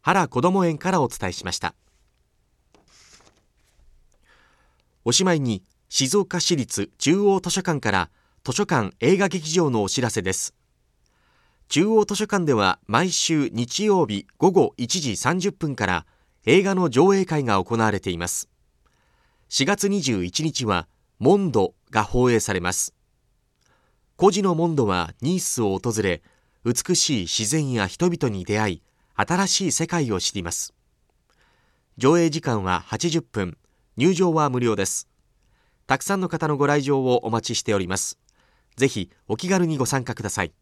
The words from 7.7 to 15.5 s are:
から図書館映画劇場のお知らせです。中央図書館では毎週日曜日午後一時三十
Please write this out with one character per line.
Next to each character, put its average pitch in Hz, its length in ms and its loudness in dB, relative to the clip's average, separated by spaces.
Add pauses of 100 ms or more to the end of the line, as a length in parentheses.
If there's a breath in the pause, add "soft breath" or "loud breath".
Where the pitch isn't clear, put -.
か 110 120 -2
ら 92 180 0 (340)
図 127 100 -6
書 202 120 0
館 120 360 0
映 175 160 4
画 196 100 2
劇 156 220 -6
場 160 200 2
の 110 140 0
お 95 60 -2
知 127 120 -2
ら 120 80 -2
せ 104 120 -4
で 92 120 -4
す。 - 200 -6 (1160)
中 170 180 2
央 220 180 4
図 202 100 -6
書 208 120 -2
館 190 180 0
で 143 80 2
は 98 340 2
毎 156 240 0
週 151 380 0
日 120 360 -4
曜 190 200 4
日 101 200 -6 (120)
午 185 140 4
後 160 260 4
一 123 240 -4
時 110 160 -4
三 170 220 0
十 185 120 -2